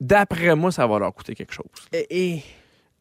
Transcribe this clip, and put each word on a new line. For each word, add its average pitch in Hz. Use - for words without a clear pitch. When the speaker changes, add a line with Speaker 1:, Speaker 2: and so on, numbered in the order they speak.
Speaker 1:
d'après 175
moi, 165
ça 139
va 107
leur 95
coûter -
quelque -
chose. -
Speaker 2:
Et... 165
et 151